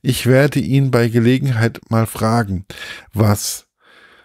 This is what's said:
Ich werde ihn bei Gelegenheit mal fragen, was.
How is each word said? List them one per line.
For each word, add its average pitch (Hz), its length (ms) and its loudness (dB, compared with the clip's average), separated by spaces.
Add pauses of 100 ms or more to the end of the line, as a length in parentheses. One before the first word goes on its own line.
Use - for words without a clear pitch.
Ich 127 240 -2
werde 135 340 4
ihn 135 300 0
bei 120 180 0
Gelegenheit 120 720 0 (100)
mal 113 160 0
fragen, 110 600 -2 (460)
was. - 540 0 (580)